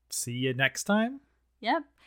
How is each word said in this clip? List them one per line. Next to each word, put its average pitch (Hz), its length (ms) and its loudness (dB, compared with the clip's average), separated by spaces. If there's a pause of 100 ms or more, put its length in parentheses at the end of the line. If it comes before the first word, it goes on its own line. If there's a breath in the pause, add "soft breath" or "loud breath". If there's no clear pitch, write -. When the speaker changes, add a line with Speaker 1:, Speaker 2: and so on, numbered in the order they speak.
Speaker 1:
see - 220 -6
you 127 220 0
next 131 320 0
time. 226 340 2 (400)
Speaker 2:
Yep. 294 240 0 (240 soft breath)